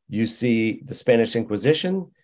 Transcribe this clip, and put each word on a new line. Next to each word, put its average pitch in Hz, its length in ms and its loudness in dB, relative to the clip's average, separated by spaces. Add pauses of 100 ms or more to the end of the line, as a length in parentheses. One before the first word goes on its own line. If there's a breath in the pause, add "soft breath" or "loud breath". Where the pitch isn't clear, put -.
you 107 180 -2
see 113 580 0
the - 100 -12
Spanish 117 420 2
Inquisition 151 720 0 (140)